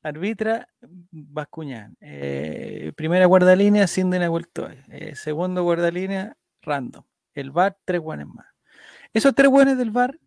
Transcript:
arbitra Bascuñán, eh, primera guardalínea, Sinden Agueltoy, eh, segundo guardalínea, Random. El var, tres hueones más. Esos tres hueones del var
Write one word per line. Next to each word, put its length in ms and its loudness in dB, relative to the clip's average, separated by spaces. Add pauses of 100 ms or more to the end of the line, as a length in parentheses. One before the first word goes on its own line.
arbitra 680 -4 (420)
Bascuñán, 880 -12
eh, 960 -10
primera 300 2
guardalínea, 640 6
Sinden 340 -2
Agueltoy, 560 -6 (120)
eh, 260 -14
segundo 480 -4
guardalínea, 760 -2 (240)
Random. 420 -8 (300)
El 180 -10
var, 320 0
tres 160 -2
hueones 280 -10
más. 180 -20 (680)
Esos 220 2
tres 140 6
hueones 280 6
del 140 -2
var 360 -2